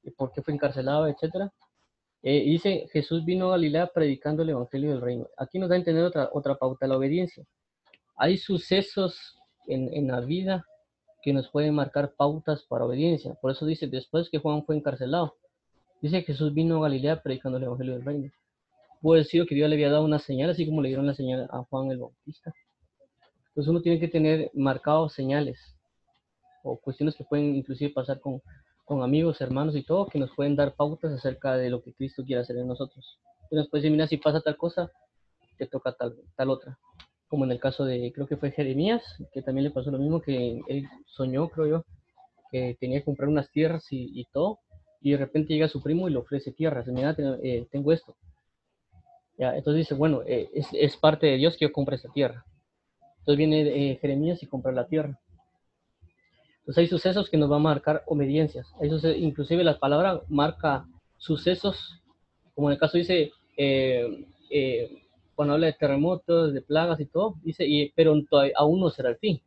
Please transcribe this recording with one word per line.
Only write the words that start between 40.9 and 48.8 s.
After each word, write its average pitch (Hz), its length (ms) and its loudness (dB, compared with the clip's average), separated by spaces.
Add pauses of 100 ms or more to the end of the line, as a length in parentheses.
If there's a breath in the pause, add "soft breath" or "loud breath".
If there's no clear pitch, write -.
soñó, 135 420 -4
creo 160 180 -2
yo, 160 180 0 (640)
que 127 280 -4
tenía 127 200 -2
que - 60 -8
comprar 143 240 -2
unas 147 220 0
tierras 160 400 -2
y, 127 280 -10
y 120 140 -12
todo, 190 260 -2 (420)
y 139 100 2
de 143 60 4
repente 151 360 -2
llega 156 140 4
su 135 140 -4
primo 170 260 -2
y 160 40 -2
le 135 60 0
ofrece - 340 -6
tierras. 139 360 -4
"Mira, 131 280 -2
te-, 139 280 -2
eh, 123 280 -4
tengo 143 220 0
esto". - 220 -4 (1200)